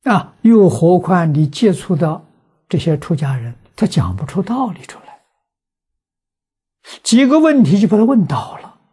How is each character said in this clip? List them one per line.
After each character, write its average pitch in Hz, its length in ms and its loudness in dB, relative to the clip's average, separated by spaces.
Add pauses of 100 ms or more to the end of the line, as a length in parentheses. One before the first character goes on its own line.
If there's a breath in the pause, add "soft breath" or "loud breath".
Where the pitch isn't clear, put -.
啊， - 400 -4
又 220 260 6
何 165 280 2
况 170 340 0
你 147 160 0
接 185 260 0
触 - 220 -4
到 156 300 -4 (420)
这 180 120 -2
些 156 180 -2
出 160 180 -4
家 135 200 -6
人， 117 200 -12 (200)
他 220 100 -2
讲 95 300 -4
不 113 100 -8
出 190 160 -6
道 233 300 -4
理 - 140 -16
出 - 140 -20
来， - 240 -20 (1800 loud breath)
几 254 240 2
个 302 120 2
问 294 240 4
题 170 160 2
就 208 80 2
把 208 100 2
他 220 60 4
问 226 220 2
倒 - 320 -8
了。 - 240 -20 (120)